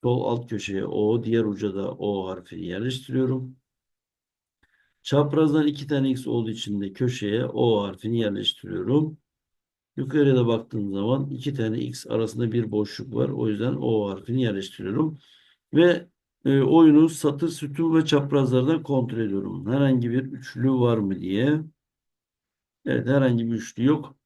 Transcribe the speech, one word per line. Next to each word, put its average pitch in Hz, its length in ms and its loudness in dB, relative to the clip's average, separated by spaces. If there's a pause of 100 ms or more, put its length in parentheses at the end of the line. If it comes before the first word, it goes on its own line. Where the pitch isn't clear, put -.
sol 123 200 0
alt 120 260 -4
köşeye 98 360 -6
O, 110 380 0
diğer 113 200 0
uca 101 320 -4
da 98 160 -6
O 98 360 -4
harfini 90 380 -12
yerleştiriyorum. 127 920 -4 (1500)
Çaprazdan 147 640 2
iki 143 200 -4
tane 135 240 0
X 127 160 -4
olduğu 117 240 -2
için 104 300 -6
de 98 120 -8
köşeye 123 520 -2
O 113 380 2
harfini 110 360 -4
yerleştiriyorum. 101 1000 -2 (800)
Yukarıya 139 380 2
da 120 120 4
baktığım 110 460 -4
zaman 127 360 -2
iki 139 240 -6
tane 113 260 -2
X 123 280 -8
arasında 113 440 -2
bir 113 200 -2
boşluk 107 440 -4
var. 131 140 0
O 123 200 -2
yüzden 110 320 -2
O 110 280 0
harfini 117 340 -4
yerleştiriyorum. 104 760 -4 (540)
Ve, 175 340 4 (380)
e, 139 160 4
oyunu 156 480 8
satır, 156 400 -2
sütun 160 460 -2
ve 160 100 4
çaprazlardan 143 800 2
kontrol 123 360 -2
ediyorum. 98 520 -4
Herhangi 131 400 2
bir 131 120 0
üçlü 131 480 -4
var 120 260 4
mı 95 240 -2
diye. 120 400 0 (1200)
Evet, 123 220 0
herhangi 123 400 4
bir 117 40 -2
üçlü 113 340 -4
yok. 151 300 0 (100)